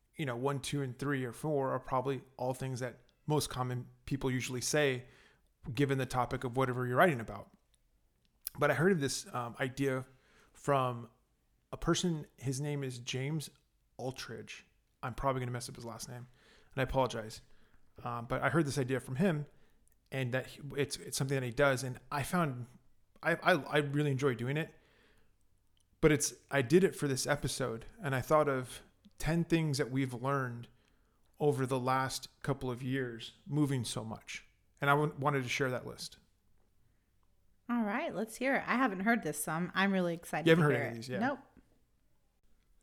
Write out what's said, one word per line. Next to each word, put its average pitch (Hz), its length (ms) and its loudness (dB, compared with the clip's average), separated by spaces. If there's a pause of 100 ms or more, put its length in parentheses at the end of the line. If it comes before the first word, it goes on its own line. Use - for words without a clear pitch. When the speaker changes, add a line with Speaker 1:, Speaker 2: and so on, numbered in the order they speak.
(160)
Speaker 1:
You 160 80 -4
know, 127 100 -2
one, 135 260 -2
two, 143 220 -4
and 127 160 -6
three 135 280 -2
or 117 60 -6
four 139 400 -2
are 131 60 0
probably 127 440 -2 (160)
all 127 160 -2
things 131 260 -6
that 123 160 -6 (300)
most 147 240 2
common 123 340 -4 (220)
people 135 240 -2
usually 127 320 -2
say, 135 420 2 (680)
given 135 240 2
the 131 80 -2
topic 127 360 -2
of 123 140 -6
whatever 127 300 0
you're 123 100 0
writing 147 240 6
about. 104 280 -12 (1080)
But 147 120 4
I 143 40 2
heard 160 180 6
of 175 80 2
this, 135 340 -2
um, 120 260 -6
idea 131 460 0 (480)
from 127 540 0 (640)
a - 60 -8
person. 165 480 0 (140)
His 131 240 -4
name 147 200 -2
is 127 160 -6
James 135 520 -4 (500)
Altridge. - 640 -10 (380)
I'm 127 140 -6
probably 135 240 0
gonna 123 140 -2
mess 120 160 -6
up - 80 -14
his 120 80 -12
last 113 240 -10
name, 123 180 -12 (480)
and 135 60 -2
I - 20 2
apologize. 120 580 -2 (640)
Um, 120 240 -6
but 131 140 0
I 139 60 2
heard 156 180 4
this 135 120 -2
idea 131 200 0
from 131 160 -6
him, 151 320 2 (640)
and 127 220 -2
that 131 160 -2
he, - 120 -16 (160)
it's, 143 200 0
it's - 200 -8
something 139 220 2
that 127 80 0
he 117 60 -4
does, 135 320 4
and 120 160 -8 (100)
I 139 140 -2
found 135 420 0 (560)
I, 165 120 2 (100)
I, 175 80 8
I 147 260 2
really 147 320 2
enjoy 131 240 2
doing 120 220 -2
it. 160 140 -2 (1300)
But 160 100 8
it's, 147 240 2 (160)
I 139 120 2
did 147 200 6
it 165 140 2
for 151 100 -2
this 135 220 -2
episode, 127 560 -2 (180)
and 147 100 -2
I 127 80 0
thought 151 280 4
of 131 340 -4 (380)
ten 165 240 2
things 156 340 2
that 131 140 -2
we've 131 220 -2
learned 123 520 -4 (720)
over 135 260 2
the 131 140 0
last 127 480 -2 (160)
couple 135 280 -2
of 123 120 -6
years 127 500 -4 (140)
moving 139 380 2
so 117 180 -4
much, - 420 -10 (360)
and 143 100 4
I 143 40 8
w-, 147 260 4
wanted 139 240 2
to 120 40 -6
share 131 220 0
that 120 160 -4
list. - 300 -12 (1500)
Speaker 2:
All 240 120 2
right, 240 320 -2
let's 214 220 -4
hear 254 200 0
it. - 100 0
I 190 100 2
haven't 226 240 2
heard 220 220 2
this, 151 220 -4
so - 80 -4
I'm, 170 240 -2
I'm 196 160 4
really 175 220 2
excited 165 320 -6
Speaker 1:
You 165 100 10
haven't 170 140 6
Speaker 2:
to - 0 -
Speaker 1:
heard 131 60 4
Speaker 2:
hear 120 100 0
Speaker 1:
any 117 40 -6
of 117 60 -6
Speaker 2:
it. - 60 -
Speaker 1:
these, 117 80 -10
yeah. 123 100 -4
Speaker 2:
Nope. 262 180 0 (1400)